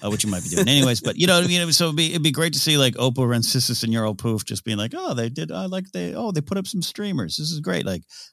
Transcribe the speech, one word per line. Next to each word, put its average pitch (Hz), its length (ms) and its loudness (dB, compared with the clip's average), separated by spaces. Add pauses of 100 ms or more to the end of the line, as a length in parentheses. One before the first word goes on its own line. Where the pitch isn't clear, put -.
uh, 101 60 -4
which 104 160 0
you 104 60 0
might 90 120 -2
be - 60 -6
doing 120 200 4
anyways. 131 340 4
But 110 140 -2
you 165 100 4
know 185 100 6
what 175 80 4
I - 40 2
mean? 175 240 2
So 170 120 4
it'd 156 120 0
be, 160 160 2
it'd 170 100 0
be 156 80 4
great 156 240 0
to 135 40 -2
see, 151 200 2
like, 127 160 4
Oprah 123 400 2
and 117 100 2
Sissus 123 400 0
and 113 100 0
Earl 110 200 0
Poof 110 320 -2
just - 180 -6
being 110 140 -2
like, 107 180 -4
"Oh, 370 160 -4
they 117 160 -2
did. 156 240 -8
I 185 140 -6
like 185 260 -6
they, 175 220 -6
oh, 220 180 -4
they 156 80 -2
put 170 160 -4
up 196 100 -4
some 185 140 -4
streamers. 165 560 -4
This 156 140 -4
is 156 100 -6
great." 117 240 -2
Like, 92 200 -4 (280)